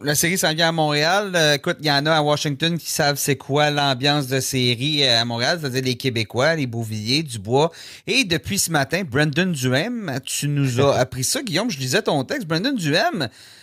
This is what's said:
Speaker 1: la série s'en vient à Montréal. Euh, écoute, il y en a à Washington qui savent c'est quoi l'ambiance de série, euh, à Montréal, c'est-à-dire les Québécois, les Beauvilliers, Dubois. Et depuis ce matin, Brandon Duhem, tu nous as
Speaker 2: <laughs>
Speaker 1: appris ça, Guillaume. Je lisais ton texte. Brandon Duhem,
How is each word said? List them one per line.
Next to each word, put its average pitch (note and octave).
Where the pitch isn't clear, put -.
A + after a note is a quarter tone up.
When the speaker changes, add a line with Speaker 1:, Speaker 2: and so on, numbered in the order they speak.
Speaker 1:
la D3
série E3+
s'en E3+
vient E3
à E3
Montréal. E3
Euh, D#3
écoute, D#3+
il C#3+
y D3+
en C#3+
a D#3+
à D#3
Washington D3
qui -
savent C#3+
c'est C#3
quoi D3
l'ambiance C#3+
de C3
série, B2+
euh, A#2+
à -
Montréal, A#2+
c'est-à-dire C3
les B2+
Québécois, A#2+
les C#3+
Beauvilliers, A2+
Dubois. B2
Et -
depuis F3+
ce -
matin, D#3+
Brandon D3+
Duhem, D3+
tu -
nous C#3
as C#3
Speaker 2:
<laughs> -
Speaker 1:
appris B2+
ça, -
Guillaume. G#3
Je D3
lisais C3+
ton D3+
texte. B3+
Brandon F3
Duhem, E3+